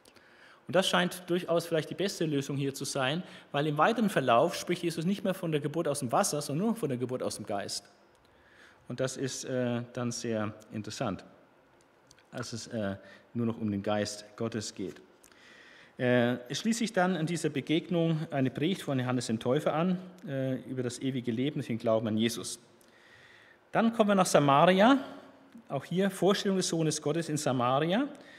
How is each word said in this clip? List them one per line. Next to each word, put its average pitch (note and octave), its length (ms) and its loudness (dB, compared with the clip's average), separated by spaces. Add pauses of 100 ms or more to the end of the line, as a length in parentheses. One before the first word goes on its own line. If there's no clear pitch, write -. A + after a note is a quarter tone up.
(680)
Und C#3+ 80 -2
das F#3+ 120 4
scheint F3+ 400 0
durchaus E3+ 400 0
vielleicht D#3+ 240 0
die - 40 -8
beste F#3+ 300 -2
Lösung C#3+ 320 -2
hier C#3 160 -2
zu C#3 120 -8
sein, C#3 360 -2 (300)
weil D3 160 0
im D3 100 -2
weiteren G#3+ 320 4
Verlauf C3+ 460 4
spricht - 260 -4
Jesus E3 240 -2
nicht G3 180 0
mehr F3+ 120 0
von E3 160 -4
der D3 100 0
Geburt D3+ 260 -2
aus C#3 120 0
dem A#2+ 120 -4
Wasser, D3+ 300 2
sondern D#3+ 260 -2
nur A3+ 80 0
von D#3 140 -4
der B2 80 -2
Geburt B2 240 -4
aus G2+ 140 -4
dem G#2+ 100 -10
Geist. G#2 400 -6 (1040)
Und B2 120 -8
das C3 180 -2
ist, - 280 -6
äh, A#2+ 380 -2 (100)
dann B2 180 -4
sehr G#2+ 420 -4 (180)
interessant, G#2+ 520 -6 (1080)
dass B2 220 -10
es, A2 140 -12
äh, G2+ 280 -4 (380)
nur A#2+ 120 -2
noch A2+ 140 -4
um G#2+ 100 -2
den G2 140 -2
Geist G#2 420 -2 (120)
Gottes A2+ 360 -6
geht. - 280 -10 (960)
Äh, B2 400 4 (120)
es C#3 100 -6
schließt A3+ 200 -2
sich G#3 140 -2
dann F#3 220 2
in D#3 120 -2
dieser D#3+ 220 0
Begegnung D#3+ 800 0
eine C3 180 2
Predigt E3 320 -2
von C3+ 180 -2
Johannes B2+ 280 -2
dem A2 120 -2
Täufer D3 340 0
an, F3+ 260 0 (280)
äh, C3 360 -4
über B2+ 180 -8
das A#2+ 180 -6
ewige C3 320 -4
Leben C3 240 -2
durch D3 120 -6
den A#2 100 -4
Glauben A2 300 0
an G#2+ 100 0
Jesus. A2+ 420 -2 (1120)
Dann A3+ 220 2
kommen G#3 160 4
wir G3+ 60 4
nach F#3 100 6
Samaria. F3+ 720 8 (720)
Auch C#3 160 -6
hier F#3+ 240 0
Vorstellung F#3+ 480 2
des F3+ 100 0
Sohnes D#3+ 340 0
Gottes D#3+ 280 -2
in D3+ 80 -2
Samaria. C#3+ 680 2 (320)